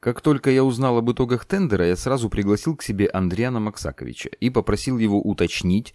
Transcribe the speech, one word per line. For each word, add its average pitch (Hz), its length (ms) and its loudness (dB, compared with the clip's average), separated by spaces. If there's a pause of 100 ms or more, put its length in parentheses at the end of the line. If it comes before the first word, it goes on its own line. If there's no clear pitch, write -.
Как 120 200 -4
только 139 320 2
я 131 100 4
узнал 127 340 2
об 117 140 2
итогах 120 340 -2
тендера, 135 400 0
я 90 120 2
сразу 123 340 -2
пригласил 104 460 0
к - 80 -14
себе 98 280 0
Андриана 95 460 -2
Максаковича 78 680 -8
и - 200 -2
попросил 123 480 0
его 104 240 2
уточнить, 95 760 0